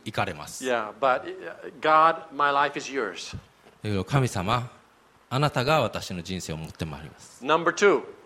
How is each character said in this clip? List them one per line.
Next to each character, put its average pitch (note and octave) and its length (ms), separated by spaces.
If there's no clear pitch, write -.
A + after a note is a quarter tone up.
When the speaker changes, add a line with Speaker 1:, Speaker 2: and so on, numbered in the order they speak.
Speaker 1:
怒 A2 220
れ F2+ 80
ま D2 140
す。 - 180
Speaker 2:
Yeah, A2+ 240
but, C3 220
uh, F2+ 580
God, D#3+ 440
my C#3+ 180
life C#3+ 260
is B2+ 140
yours. G#2 420
Speaker 1:
だ - 40
け G#2 100
ど、 F#2+ 100
神 C3+ 240
様、 A#2 420
あ B2 80
な D3 100
た B2+ 160
が D#3 160
私 G2 320
の F2 100
人 F#2 200
生 E2+ 100
を D#2 60
持 D#2+ 80
っ - 40
て - 140
ま D2 140
い D2 40
り D2 80
ま - 80
す。 - 240
Speaker 2:
Number E3 320
two. F3+ 280